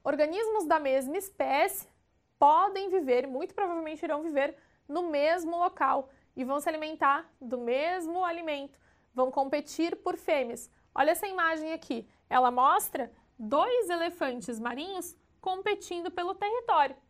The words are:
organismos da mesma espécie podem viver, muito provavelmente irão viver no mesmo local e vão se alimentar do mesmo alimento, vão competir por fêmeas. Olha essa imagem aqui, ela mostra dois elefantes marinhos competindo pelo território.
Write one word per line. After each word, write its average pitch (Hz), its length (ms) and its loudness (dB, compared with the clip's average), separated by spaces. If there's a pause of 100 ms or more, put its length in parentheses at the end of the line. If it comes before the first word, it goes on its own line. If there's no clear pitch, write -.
organismos 349 640 0
da 320 100 4
mesma 277 400 0
espécie 302 680 -2 (500)
podem 381 540 4
viver, 262 340 2
muito 277 300 -6
provavelmente 330 480 -4
irão 302 180 -2
viver 294 340 0 (320)
no 339 220 -4
mesmo 320 480 0
local 277 520 0 (260)
e 254 80 -4
vão 277 160 -2
se 294 100 -4
alimentar 311 580 0 (140)
do 254 160 -6
mesmo 320 680 0
alimento, 320 540 -4 (380)
vão 254 160 2
competir 294 640 -2
por 359 200 -4
fêmeas. 254 540 -2 (240)
Olha 294 160 4
essa 349 160 2
imagem 330 480 -2
aqui, 277 340 -8 (220)
ela 254 220 4
mostra 262 600 2 (260)
dois 349 520 2
elefantes 320 680 -4
marinhos 311 580 -8 (240)
competindo 370 720 -4
pelo 359 240 -4
território. 403 600 0 (140)